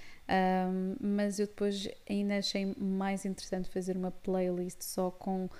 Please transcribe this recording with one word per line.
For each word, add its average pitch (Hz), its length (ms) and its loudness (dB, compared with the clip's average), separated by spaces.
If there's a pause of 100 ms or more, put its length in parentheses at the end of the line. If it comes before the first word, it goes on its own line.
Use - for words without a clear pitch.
(320)
Ahm, 185 680 4
mas 202 380 2
eu 202 80 2
depois 202 420 -2 (180)
ainda 202 300 2
achei 196 400 0
mais 190 480 0
interessante 190 420 -2
fazer 185 300 -2
uma 180 140 -2
playlist 180 720 0
só 185 260 0
com 185 400 -2 (100)